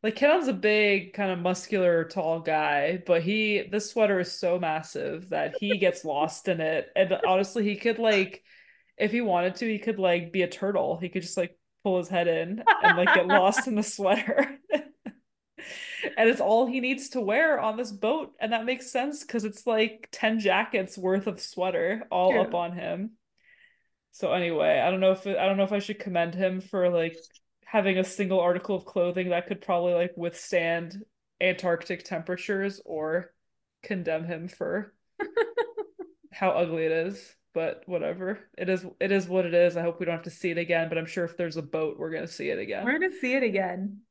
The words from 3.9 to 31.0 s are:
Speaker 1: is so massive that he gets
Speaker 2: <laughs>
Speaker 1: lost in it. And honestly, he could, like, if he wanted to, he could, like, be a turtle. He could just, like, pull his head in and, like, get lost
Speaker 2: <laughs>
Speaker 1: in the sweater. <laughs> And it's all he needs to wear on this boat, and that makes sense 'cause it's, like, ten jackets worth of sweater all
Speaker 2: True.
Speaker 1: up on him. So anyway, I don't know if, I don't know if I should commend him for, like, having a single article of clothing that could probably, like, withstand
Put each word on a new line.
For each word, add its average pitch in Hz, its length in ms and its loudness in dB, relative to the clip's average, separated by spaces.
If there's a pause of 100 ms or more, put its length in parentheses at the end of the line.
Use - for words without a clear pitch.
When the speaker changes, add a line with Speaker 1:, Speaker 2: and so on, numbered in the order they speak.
Speaker 1:
is 175 120 -2
so 180 280 0
massive 156 680 -4
that 156 300 -2
he 202 200 0
gets 180 220 2
Speaker 2:
<laughs> - 40 -12
Speaker 1:
lost 147 420 -2
in 170 140 0
it. 156 340 -2
And 185 180 4 (120)
honestly, 196 380 2
he 208 140 0
could, 220 220 0
like, 202 440 2 (540)
if 208 140 0
he 233 100 2
wanted 185 340 2
to, 233 120 -4
he 214 120 -2
could, 214 200 -2
like, 175 320 2
be 185 120 2
a 175 40 0
turtle. 175 520 -2
He 175 100 -6
could 180 140 -6
just, - 140 -8
like, 175 200 -4 (260)
pull 185 140 2
his 175 100 -2
head 175 220 2
in 170 340 -2 (180)
and, - 140 6
like, 180 180 4
get 180 140 4
lost 185 400 4
Speaker 2:
<laughs> - 0 -
Speaker 1:
in 233 80 -2
the 208 80 2
sweater. 208 760 0 (140)
<laughs> 302 80 2 (1400)
And 226 120 6
it's - 120 2
all 226 260 4
he 254 140 -2
needs 262 280 -4
to 254 120 -4
wear 262 380 4
on 220 180 0
this 226 140 -6
boat, 226 480 -2
and 220 120 -2
that 226 140 -2
makes 254 260 -4
sense 285 320 -4
'cause 220 220 -6
it's, 214 200 -6
like, 220 460 -2
ten 226 280 0
jackets 196 580 0
worth 190 300 0
of 190 120 -6
sweater 180 720 -2
all 180 220 4
Speaker 2:
True. 214 80 4
Speaker 1:
up 220 120 -2
on 175 200 -4
him. 175 380 -6 (1000)
So - 220 -2
anyway, 160 460 2
I 147 120 2
don't 185 80 0
know 190 140 6
if, 190 120 -4
I 196 200 0
don't 196 120 2
know 196 60 4
if 190 80 -2
I 202 80 0
should 208 200 -8
commend 170 360 -2
him 185 240 0
for, 185 300 0
like, 170 260 0 (500)
having 196 320 2
a 185 60 2
single 190 380 0
article 180 340 2
of 180 100 -4
clothing 180 440 0
that 175 180 0
could - 140 -8
probably, 175 320 2
like, 175 240 2
withstand 170 840 -2 (360)